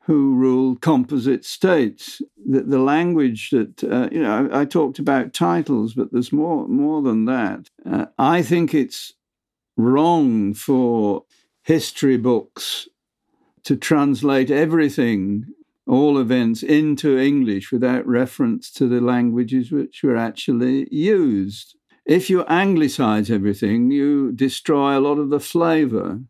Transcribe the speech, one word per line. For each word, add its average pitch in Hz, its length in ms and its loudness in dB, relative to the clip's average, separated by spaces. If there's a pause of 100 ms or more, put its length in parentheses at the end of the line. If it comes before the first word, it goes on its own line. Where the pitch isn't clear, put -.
who 139 340 2
ruled 127 460 2
composite 131 640 0
states. - 760 -2 (240)
The, 135 180 0
the 131 180 0
language 147 680 0
that, - 340 -2
uh, 123 280 -2
you - 80 -4
know, 123 320 0
I, 139 100 0
I - 20 2
talked 143 340 -2
about 139 340 -2
titles, 147 640 -2
but 123 180 -4
there's 123 200 -2
more, 151 340 -2
more 147 340 0
than 113 260 0
that. 117 440 -4 (180)
Uh, - 180 -2 (120)
I 165 240 2
think 170 320 0
it's - 400 -4 (640)
wrong 127 760 2
for 117 720 0 (380)
history 147 560 0
books - 680 -4 (760)
to 135 120 0
translate 139 760 2
everything, 139 960 0 (400)
all 139 320 2
events, 117 440 0
into 147 540 2
English 131 560 0
without 123 340 -2
reference 123 680 -2
to 135 160 0
the 120 120 0
languages 123 720 0
which 135 300 -6
were 127 160 2
actually 123 760 -2
used. 147 840 0 (280)
If 180 260 2
you 180 160 2
anglicize 143 840 2
everything, 107 600 0
you 139 420 0
destroy 139 640 0
a 135 40 2
lot 147 180 0
of 143 100 -2
the 143 120 0
flavour 127 880 -2